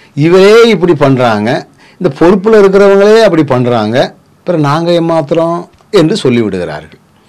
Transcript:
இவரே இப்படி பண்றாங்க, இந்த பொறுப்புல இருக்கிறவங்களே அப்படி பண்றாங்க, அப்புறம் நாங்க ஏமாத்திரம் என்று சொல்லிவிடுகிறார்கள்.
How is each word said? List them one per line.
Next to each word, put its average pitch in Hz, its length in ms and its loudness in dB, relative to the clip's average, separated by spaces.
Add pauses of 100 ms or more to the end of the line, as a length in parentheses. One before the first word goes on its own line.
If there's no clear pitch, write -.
(160)
இவரே 190 540 4
இப்படி 180 260 0
பண்றாங்க, 123 720 -2 (320)
இந்த 180 200 -4
பொறுப்புல 202 440 2
இருக்கிறவங்களே 196 580 2
அப்படி 170 220 2
பண்றாங்க, 123 720 -2 (220)
அப்புறம் 170 240 -4
நாங்க 160 300 -2
ஏமாத்திரம் 165 760 -2 (240)
என்று 196 320 0
சொல்லிவிடுகிறார்கள். 92 760 -4 (300)